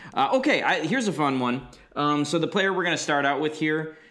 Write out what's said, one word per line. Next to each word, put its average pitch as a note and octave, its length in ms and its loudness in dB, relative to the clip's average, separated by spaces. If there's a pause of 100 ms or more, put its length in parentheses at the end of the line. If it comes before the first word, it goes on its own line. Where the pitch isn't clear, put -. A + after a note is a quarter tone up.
(120)
Uh, C3+ 200 2
okay. C4 300 2
I, E3+ 220 0
here's A3 240 0
a F3 40 2
fun C#3 260 0
one. B2 300 -2 (260)
Um, D3 300 0
so E3+ 160 0
the D#3+ 80 0
player G3 240 0
we're F#3 100 -2
gonna E3+ 140 0
start C#3+ 300 2
out C#3 140 2
with D3+ 200 -2
here D#3 360 -2 (140)